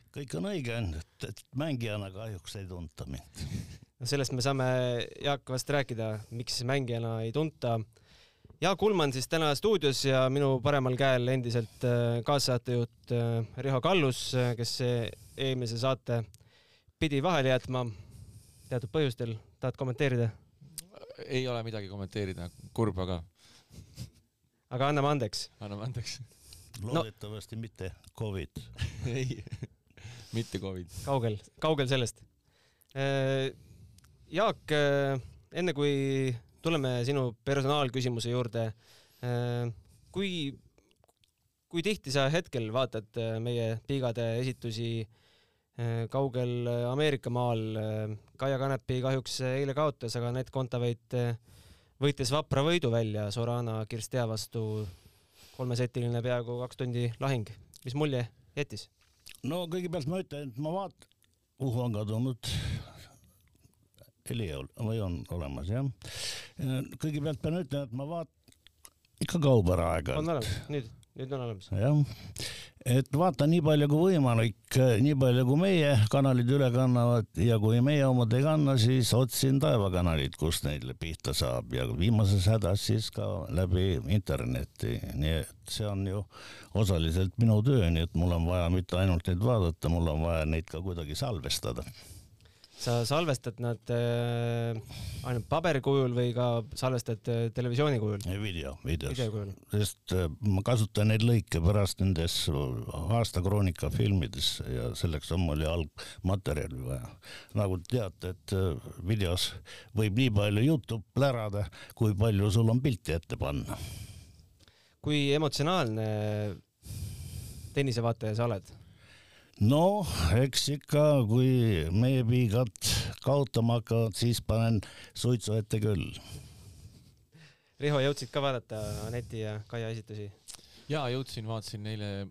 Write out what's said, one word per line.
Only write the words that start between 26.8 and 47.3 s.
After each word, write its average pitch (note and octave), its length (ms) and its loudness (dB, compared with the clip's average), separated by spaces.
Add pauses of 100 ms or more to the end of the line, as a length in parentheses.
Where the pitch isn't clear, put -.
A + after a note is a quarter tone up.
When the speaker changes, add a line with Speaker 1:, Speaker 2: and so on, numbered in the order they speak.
Speaker 2:
No. B2+ 160 -2
Speaker 1:
Loodetavasti G#2+ 580 -10
mitte G#2+ 320 -10 (240)
covid. F#2+ 480 -6 (240)
Speaker 3:
<laughs> - 300 -6
Ei, B2+ 260 -6 (960)
mitte G2+ 240 -6
covid. F#2 240 -8 (160)
Speaker 2:
Kaugel, A#2 380 -2 (180)
kaugel C#3+ 320 0
sellest. B2+ 320 -2 (720)
Äh, C3+ 560 0 (800)
Jaak, F#3+ 400 0
äh, C#3+ 480 2 (320)
enne E3+ 240 -2
kui C3+ 560 0 (320)
tuleme C3+ 400 0
sinu C3 300 0 (100)
personaalküsimuse C3 880 0
juurde, A#2 380 -2 (580)
äh, A#2+ 380 -2 (500)
kui, F3+ 380 -2 (1120)
kui E3+ 160 -4
tihti F3+ 320 -2
sa C#3 160 4
hetkel C#3+ 400 -2
vaatad, A#2 380 -2 (100)
äh, A2+ 140 -2 (100)
meie A#2 460 -2
piigade B2 400 -2 (100)
esitusi, A#2 640 -4
äh, - 1120 -8
kaugel, B2 400 -2 (180)
äh, A#2+ 160 0
Ameerika C3+ 480 -2